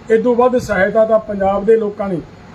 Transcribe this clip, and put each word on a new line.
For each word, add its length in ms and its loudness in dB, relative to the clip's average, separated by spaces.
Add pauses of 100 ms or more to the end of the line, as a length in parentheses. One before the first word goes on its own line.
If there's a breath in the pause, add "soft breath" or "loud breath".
ਇਹ 140 2
ਤੋਂ 120 2
ਵੱਧ 220 2
ਸਹਾਇਤਾ 480 0
ਤਾਂ 140 2
ਪੰਜਾਬ 460 -2
ਦੇ 120 4
ਲੋਕਾਂ 320 -6
ਨੇ, 80 -6 (380)